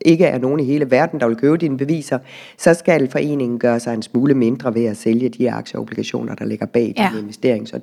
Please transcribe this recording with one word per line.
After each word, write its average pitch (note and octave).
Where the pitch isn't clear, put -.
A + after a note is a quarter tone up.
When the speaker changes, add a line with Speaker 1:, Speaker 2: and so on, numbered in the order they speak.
Speaker 1:
ikke E3
er B2+
nogen C3+
i C#3
hele C#3+
verden, D3
der B2
vil A2+
købe D3
dine D#3
beviser, C#3+
så E3+
skal D3+
foreningen C#3
gøre A#2
sig A#2+
en A2
smule C3+
mindre B2
ved A#2
at G#2
sælge A#2
de A#2
aktier -
og A#2
obligationer, A2
der G#2+
ligger G#2+
bag A#2
Speaker 2:
Ja. G3
Speaker 1:
din A2
investering. A2
Så, -